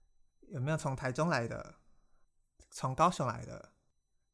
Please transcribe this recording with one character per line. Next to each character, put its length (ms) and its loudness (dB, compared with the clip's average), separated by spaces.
有 120 -6
没 120 0
有 40 4
从 180 0
台 160 -2
中 200 2
来 180 2
的？ 280 -8
从 220 -4
高 160 6
雄 180 0
来 180 -4
的？ 260 -14